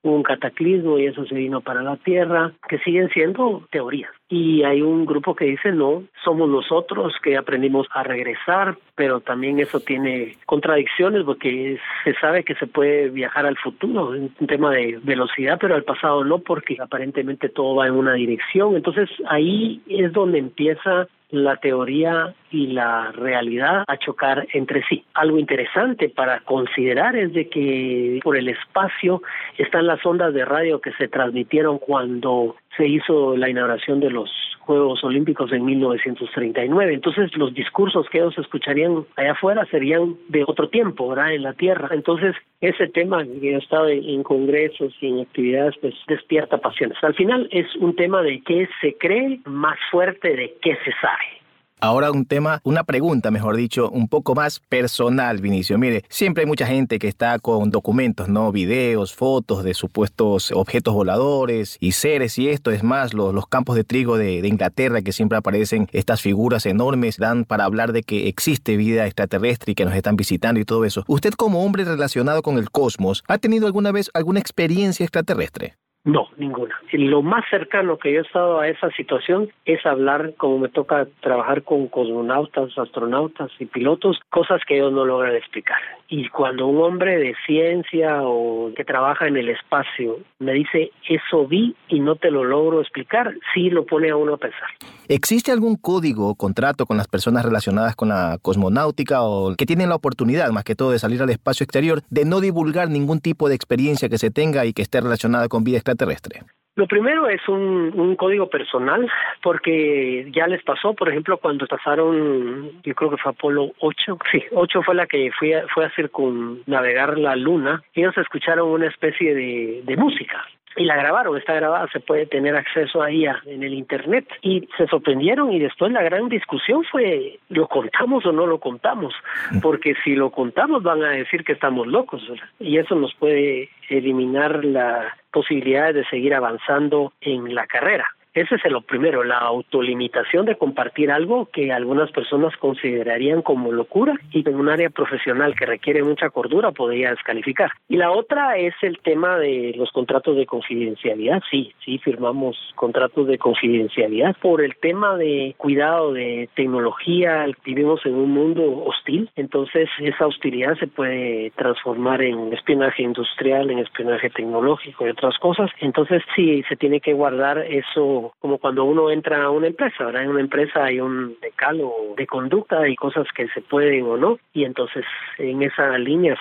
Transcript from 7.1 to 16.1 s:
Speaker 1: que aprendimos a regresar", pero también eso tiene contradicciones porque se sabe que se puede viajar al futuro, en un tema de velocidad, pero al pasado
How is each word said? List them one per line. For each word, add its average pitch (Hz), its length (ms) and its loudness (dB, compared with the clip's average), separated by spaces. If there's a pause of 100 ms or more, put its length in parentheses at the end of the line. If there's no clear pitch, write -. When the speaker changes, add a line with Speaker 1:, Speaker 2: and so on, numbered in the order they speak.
Speaker 1:
que 139 160 2
aprendimos 135 560 0
a 135 80 -2
regresar", 131 720 -2 (200)
pero 131 240 2
también 131 400 -2
eso 143 200 0
tiene 131 580 -4 (100)
contradicciones 156 760 2
porque 135 540 -4 (260)
se 143 120 0
sabe 170 280 2
que - 120 -4
se - 100 -6
puede 143 440 2
viajar 131 360 -2
al 139 120 0
futuro, 170 580 -4
en 139 240 -6
un 151 80 -2
tema 147 240 2
de 117 320 0
velocidad, 135 580 -2
pero 180 140 4
al 147 80 0
pasado 143 400 0